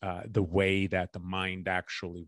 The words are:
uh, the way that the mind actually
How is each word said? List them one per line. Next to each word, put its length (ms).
uh, 280
the 120
way 460
that 240
the 80
mind 480
actually 600